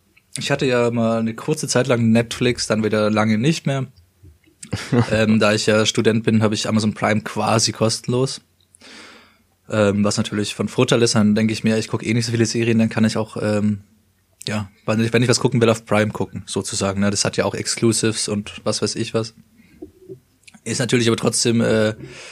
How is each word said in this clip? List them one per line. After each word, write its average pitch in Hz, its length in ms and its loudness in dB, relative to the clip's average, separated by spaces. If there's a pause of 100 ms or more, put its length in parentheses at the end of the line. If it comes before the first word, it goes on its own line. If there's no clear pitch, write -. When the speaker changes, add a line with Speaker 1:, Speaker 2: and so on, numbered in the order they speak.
(380)
Speaker 1:
ich - 140 -4
hatte 143 160 -2
ja 120 240 2
mal 113 280 0
eine 113 140 -4
kurze 147 340 -6
Zeit 123 200 2
lang 117 240 2
Netflix, 117 560 0
dann 110 160 0
wieder 107 260 2
lange 107 300 2
nicht 156 260 0
mehr. 135 260 -2
Speaker 2:
<laughs> - 1200 -6
Speaker 1:
Ähm, 110 280 4
da 104 140 4
ich 110 120 0
ja 110 220 4
Student 113 360 0
bin, 110 200 2
habe 107 100 2
ich - 160 -4
Amazon 107 240 0
Prime 107 280 0
quasi 107 500 0
kostenlos. 123 680 -2 (1300)
Ähm, 104 340 2
was 101 140 0
natürlich 104 360 -4
von 104 140 -4
Vorteil 127 340 2
ist, 117 140 2
dann 104 180 4
denke 110 200 2
ich 107 100 -8
mir, 110 160 2
ich 107 80 -6
guck - 180 -6
eh 110 80 0
nicht 117 140 0
so 117 40 -4
viele 113 140 2
Serien, 117 320 0
dann 113 120 4
kann 110 140 0
ich 110 140 2
auch, 110 240 -6
ähm, 104 380 0 (680)
ja, 104 220 -4 (160)
wenn 110 180 0
ich, 113 80 -2
wenn 117 120 2
ich 120 60 0
was 123 100 2
gucken 123 220 0
will, 110 80 4
auf 113 160 0
Prime 107 260 2
gucken, 98 340 -8
sozusagen, 98 560 -4
ne? 101 80 2
Das 101 160 -2
hat 107 120 -4
ja 98 80 0
auch 98 100 -2
Exclusives - 720 -2
und 104 360 -6
was - 200 -4
weiß - 120 -4
ich - 200 -6
was. 113 180 -4 (1300)
Ist 113 160 -6
natürlich 120 280 2
aber 113 100 2
trotzdem, 117 440 0
äh, 110 340 2 (360)